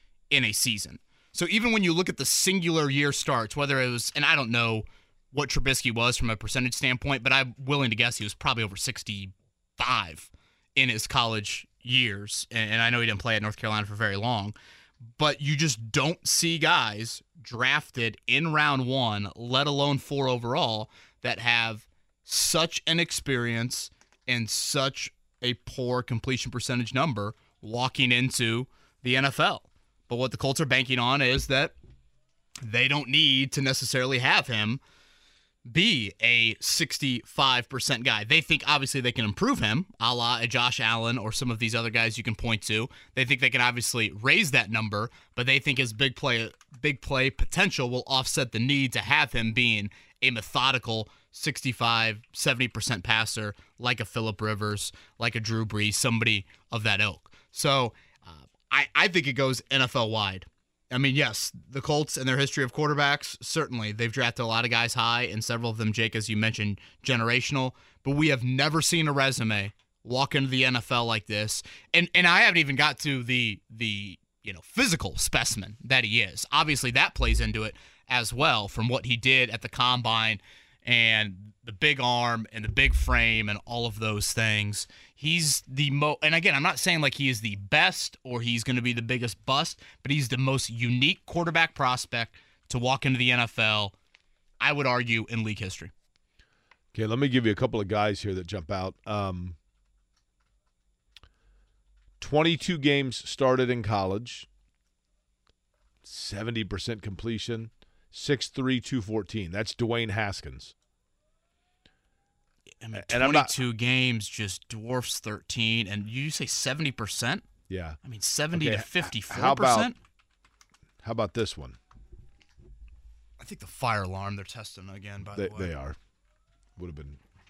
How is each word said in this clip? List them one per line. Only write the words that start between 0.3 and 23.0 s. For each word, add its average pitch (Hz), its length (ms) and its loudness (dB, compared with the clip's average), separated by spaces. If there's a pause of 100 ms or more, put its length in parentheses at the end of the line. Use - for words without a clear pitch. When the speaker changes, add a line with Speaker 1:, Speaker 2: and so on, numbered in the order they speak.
Speaker 1:
a 107 80 2
season. 104 460 -2 (340)
So - 180 -2
even 226 220 2
when 214 120 4
you 175 100 4
look 175 160 0
at - 80 -6
the 135 80 -4
singular 165 640 2
year 143 220 2
starts, 120 440 -2
whether 139 240 0
it 127 80 2
was, 120 280 -4
and 147 100 0
I 160 100 6
don't 131 140 0
know 113 340 0 (480)
what 135 180 -4
Trubisky 127 440 0
was 120 240 2
from 123 120 0
a 113 60 0
percentage 123 380 -2
standpoint, 131 500 -2
but 131 80 2
I'm 131 260 2
willing 135 340 0
to 110 40 -2
guess 117 220 2
he 110 60 -6
was 104 100 -6
probably 120 300 -2
over 98 120 -6
sixty-five 101 1600 -6 (440)
in 131 140 4
his 110 160 -2
college 113 640 -2 (140)
years. 113 680 -2
And, 110 220 -2
and 113 100 2
I 117 80 4
know 120 100 2
he 117 60 2
didn't 107 160 -2
play 113 140 0
at 104 60 0
North 107 160 -4
Carolina 107 280 -2
for 104 100 -10
very 104 200 -2
long, 107 400 -2 (640)
but 151 220 2
you 147 160 -2
just 113 360 -2
don't 147 360 0
see 165 300 2
guys 123 640 0 (200)
drafted 120 840 0
in 151 280 2
round 143 340 2
one, 113 480 0
let 127 320 0
alone 143 320 2
four 139 280 -2
overall, 120 640 -2 (320)
that 123 180 -4
have 117 480 0 (360)
such - 640 0
an 165 120 2
experience 120 920 -2 (360)